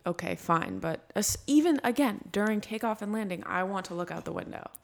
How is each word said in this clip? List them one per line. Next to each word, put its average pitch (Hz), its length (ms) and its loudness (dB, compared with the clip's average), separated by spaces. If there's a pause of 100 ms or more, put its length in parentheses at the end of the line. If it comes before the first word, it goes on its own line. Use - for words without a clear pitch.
okay, 175 280 0
fine. - 440 0
But 170 360 -4
as-, - 220 0 (100)
even, 302 380 6
again, 233 360 2 (120)
during 208 300 2
takeoff 220 400 -4
and 208 100 -4
landing, 208 340 -4
I 185 180 -2
want 190 220 -4
to 180 80 -10
look 175 160 -4
out 170 140 -8
the - 80 -8
window. - 380 -8 (140)